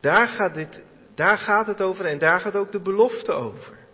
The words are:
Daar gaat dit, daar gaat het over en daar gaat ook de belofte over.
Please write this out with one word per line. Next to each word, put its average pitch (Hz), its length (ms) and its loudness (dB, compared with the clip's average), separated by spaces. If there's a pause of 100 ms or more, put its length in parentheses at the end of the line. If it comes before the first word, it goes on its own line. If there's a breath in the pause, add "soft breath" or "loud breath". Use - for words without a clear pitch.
Daar 202 280 4
gaat 190 260 -2
dit, 156 300 -10 (300)
daar 190 240 4
gaat 214 280 0
het 208 140 -4
over 190 240 -2
en 151 140 -2
daar 160 220 4
gaat 196 140 -6
ook 202 180 -2
de 202 80 -4
belofte 202 520 -2
over. - 480 -8 (140)